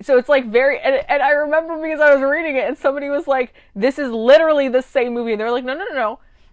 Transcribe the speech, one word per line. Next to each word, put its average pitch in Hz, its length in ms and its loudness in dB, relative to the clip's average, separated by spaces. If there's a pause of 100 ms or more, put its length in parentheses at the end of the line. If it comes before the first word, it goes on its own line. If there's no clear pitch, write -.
So 262 160 4
it's, 247 100 -6
like, 269 220 4
very, 254 280 2
and, 269 300 0
and 285 140 0
I 277 80 2
remember 311 500 -2
because 311 180 -6
I 294 140 6
was 269 100 2
reading 294 320 -2
it, 247 120 -2
and 269 100 -6
somebody 285 320 -4
was 285 180 -4
like, 262 280 -2 (200)
"This 233 220 -2
is 277 140 -6
literally 277 560 4
the 254 160 0
same 240 320 -2
movie." 233 160 -4
And 208 100 -2
they - 40 -4
were 233 60 -2
like, 247 140 -2
No, 254 80 -6
no, 349 160 -8
no, 311 60 -8
no, 226 240 -4 (340)